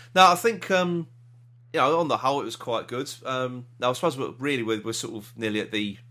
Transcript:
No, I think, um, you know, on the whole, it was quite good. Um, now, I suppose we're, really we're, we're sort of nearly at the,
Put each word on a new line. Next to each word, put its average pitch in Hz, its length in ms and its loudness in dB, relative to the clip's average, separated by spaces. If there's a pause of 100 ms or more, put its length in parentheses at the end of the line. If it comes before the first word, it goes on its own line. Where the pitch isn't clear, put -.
(160)
No, 185 160 8
I 180 40 4
think, 190 360 -2
um, 175 360 0 (680)
you 156 60 0
know, 151 200 4
on 170 80 0
the 120 100 2
whole, 135 240 0
it 98 40 -4
was 113 100 -8
quite 110 320 -4
good. 131 240 -6 (140)
Um, 127 400 -4 (140)
now, 123 100 2
I 127 40 0
suppose 147 240 -2
we're, 117 200 -4
really 131 260 -2
we're, 107 180 -2
we're 113 120 -6
sort 113 220 -8
of 104 200 -14
nearly 110 240 -2
at - 120 -6
the, 104 260 -4 (140)